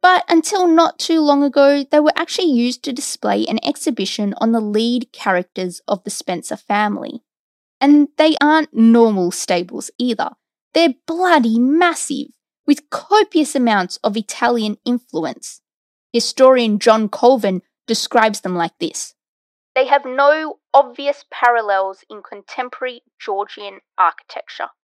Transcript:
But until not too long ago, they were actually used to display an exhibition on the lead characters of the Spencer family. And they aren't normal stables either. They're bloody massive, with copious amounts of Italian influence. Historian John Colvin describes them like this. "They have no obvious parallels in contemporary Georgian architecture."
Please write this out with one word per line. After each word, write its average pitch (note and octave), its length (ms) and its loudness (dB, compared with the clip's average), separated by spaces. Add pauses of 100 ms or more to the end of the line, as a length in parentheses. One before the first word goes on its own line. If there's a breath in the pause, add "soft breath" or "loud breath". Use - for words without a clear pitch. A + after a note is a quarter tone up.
But F4+ 260 4
until F4+ 380 0
not E4 320 2
too D#4+ 200 0
long C#4+ 240 2
ago, C#4+ 400 2
they D4+ 160 0
were D4+ 160 2
actually F4 360 -2
used A#3+ 320 -2
to C4+ 100 -8
display G#3 540 -4
an A3 180 -4
exhibition G#3 720 -4
on A3+ 140 0
the A3+ 100 0
lead A3+ 500 -2
characters F#3 760 -4
of G3 160 -4
the G#3 80 -10
Spencer - 440 -8
family. G#3 680 -4 (580)
And C#4+ 360 6
they D#4 220 4
aren't D4+ 340 2
normal A3+ 580 4
stables - 680 -6
either. B3 320 -4 (460)
They're D#4+ 180 2 (140)
bloody E4 500 2
massive, D4+ 680 0 (400)
with - 240 -2
copious G4+ 640 0
amounts G#3+ 480 0
of G3+ 120 -2
Italian A3+ 680 -4
influence. - 760 -6 (520)
Historian A#3+ 640 4
John A3 320 2
Colvin G#3 540 2 (240)
describes A3 540 0
them F#3 140 -4
like E3+ 240 -4
this. - 360 -10 (580)
"They C4 140 0
have C#4 180 2
no C#4+ 540 0 (140)
obvious C#4 580 0
parallels G3+ 800 0
in G#3+ 140 -18
contemporary B3 760 -12 (180)
Georgian G3+ 600 -10 (160)
architecture." - 720 -4 (140)